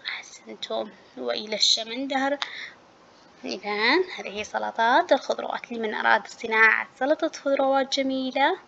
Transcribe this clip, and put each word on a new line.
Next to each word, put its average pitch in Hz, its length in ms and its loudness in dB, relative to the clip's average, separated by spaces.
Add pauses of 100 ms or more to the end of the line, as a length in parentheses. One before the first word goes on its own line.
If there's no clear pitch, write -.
أحسنتم، 220 840 -8 (260)
وإلى 233 400 -4
الشمندر. 269 840 0 (1040)
إذن 226 600 0 (120)
هذه 214 260 -10
سلطات 226 680 2
الخضروات. - 600 -2
لمن 226 220 -4
أراد 226 320 4
صناعة 220 640 2 (100)
سلطة 302 300 2
خضروات 269 720 0
جميلة 269 680 0